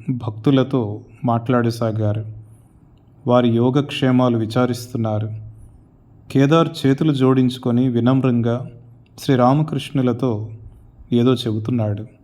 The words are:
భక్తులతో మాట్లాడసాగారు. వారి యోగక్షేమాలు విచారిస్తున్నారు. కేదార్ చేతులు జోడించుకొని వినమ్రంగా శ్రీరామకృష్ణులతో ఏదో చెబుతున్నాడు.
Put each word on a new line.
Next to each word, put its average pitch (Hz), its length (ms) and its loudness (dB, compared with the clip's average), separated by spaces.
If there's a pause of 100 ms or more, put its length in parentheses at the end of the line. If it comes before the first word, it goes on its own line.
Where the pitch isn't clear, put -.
భక్తులతో 120 920 -2 (240)
మాట్లాడసాగారు. 113 1000 0 (1000)
వారి 123 220 4
యోగక్షేమాలు 127 880 2
విచారిస్తున్నారు. 113 920 -2 (1000)
కేదార్ 151 360 4 (180)
చేతులు 143 280 2
జోడించుకొని 127 760 2
వినమ్రంగా 120 760 0 (520)
శ్రీరామకృష్ణులతో 127 1300 0 (640)
ఏదో 120 200 4
చెబుతున్నాడు. 110 720 -4 (180)